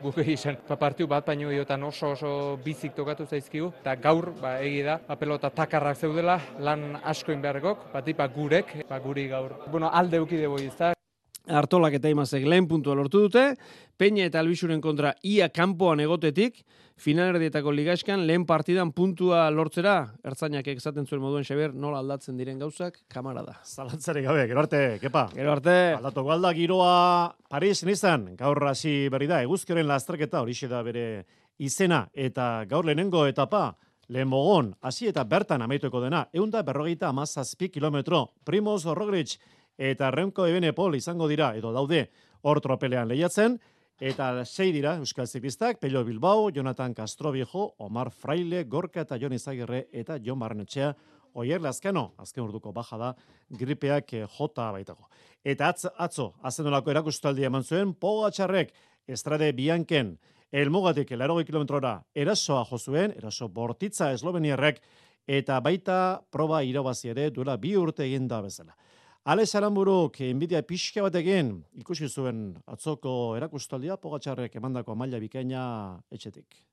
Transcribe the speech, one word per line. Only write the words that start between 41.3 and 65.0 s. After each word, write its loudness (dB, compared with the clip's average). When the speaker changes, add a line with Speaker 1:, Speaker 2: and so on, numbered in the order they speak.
Speaker 3:
dira, 2
edo -6
daude 2
hor 4
tropelean 0
lehiatzen, 2
eta -2
sei 0
dira 0
euskal -6
ziklistak, -4
Pello -2
Bilbao, 2
Jonathan -4
Castroviejo, -6
Omar -6
Fraile, -4
Gorka -6
eta -8
Jon -4
Izagirre, -6
eta -10
Jon -6
Barrenetxea, -4
Oier -2
Lazkano, -4
azken -10
orduko -10
baja -10
da, -6
gripeak, -2
eh, -6
jota -6
baitago. -14
Eta 2
atz-, -6
atzo, -4
azenolako -2
erakustaldia 0
eman 0
zuen, 0
Pogačarrek 0
Estrade 0
Bianchen, 0
helmugatik 2
laurogei 0
kilometrora -2
erasoa 0
jo -8
zuen, -2
eraso -10
bortitza -4
esloveniarrek, 0